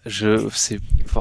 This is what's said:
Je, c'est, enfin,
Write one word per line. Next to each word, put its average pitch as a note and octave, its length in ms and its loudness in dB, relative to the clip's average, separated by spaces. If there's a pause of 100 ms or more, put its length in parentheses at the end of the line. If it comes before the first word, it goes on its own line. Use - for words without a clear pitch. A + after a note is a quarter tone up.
Je, G#2+ 480 0
c'est, - 260 -4 (260)
enfin, - 160 0